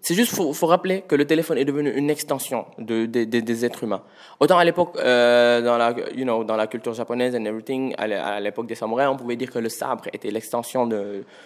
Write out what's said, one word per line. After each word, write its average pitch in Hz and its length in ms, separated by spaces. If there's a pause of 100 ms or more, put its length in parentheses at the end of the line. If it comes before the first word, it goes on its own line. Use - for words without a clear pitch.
C'est - 140
juste, 233 180
faut, 160 180
faut 160 140
rappeler 185 360
que - 120
le 143 140
téléphone 160 320
est 135 60
devenu 143 260
une 143 180
extension 135 560 (140)
de, 113 260
de, 117 180
de, 113 160
des 117 260
êtres - 180
humains. 104 180 (380)
Autant 160 180
à 175 60
l'époque, 170 340
euh, 120 640
dans 120 160
la, 117 140 (240)
you 127 80
know, 117 200
dans 110 120
la 110 100
culture 113 300
japonaise 123 400
and 113 100
everything, 113 540
à 107 80
l'é-, 107 80
à 98 240
l'époque 104 260
des 113 80
samouraïs, 117 360
on 135 60
pouvait 120 200
dire 120 160
que 123 80
le 113 100
sabre 123 420
était - 200
l'extension 120 560
de, 101 360 (220)